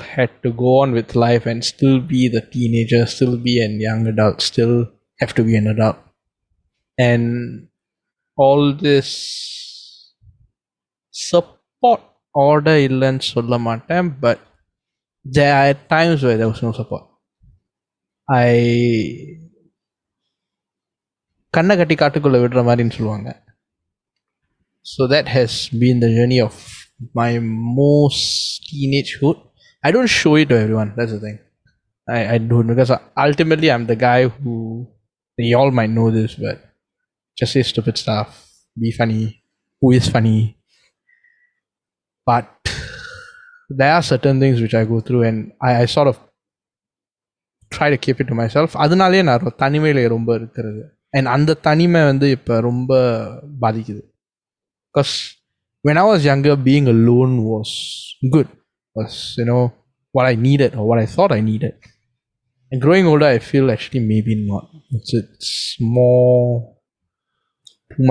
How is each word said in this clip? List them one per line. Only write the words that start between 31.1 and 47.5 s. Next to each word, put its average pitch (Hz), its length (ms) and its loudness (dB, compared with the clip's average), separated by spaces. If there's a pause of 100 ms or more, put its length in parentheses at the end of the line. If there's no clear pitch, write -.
the 104 100 -10
thing. 104 120 -12 (800)
I, 120 40 -2 (140)
I 117 40 2 (140)
don't, 117 200 4
because 123 200 2 (340)
ultimately 156 480 2
I'm 117 180 -2
the 110 60 0 (100)
guy 123 120 4 (160)
who, 127 180 -8 (960)
you 120 120 4
all 139 180 2
might 110 180 0
know 113 100 2 (100)
this, 110 140 -2 (140)
but - 120 -8 (840)
just 127 160 -4
say 131 160 2
stupid - 320 -4
stuff, 104 240 -4 (560)
be 113 80 -2 (100)
funny, 110 220 -2 (580)
who 131 80 4 (100)
is - 160 0
funny. 110 240 2 (1900)
But 120 160 0 (1300)
there 143 180 4
are 165 60 0 (100)
certain 135 300 0
things 131 200 2
which 110 180 -2
I - 20 2 (100)
go 117 140 0
through 123 220 0
and 113 100 -4 (300)
I, - 20 2 (120)
I - 20 2 (120)
sort 143 160 2
of - 40 -8 (1600)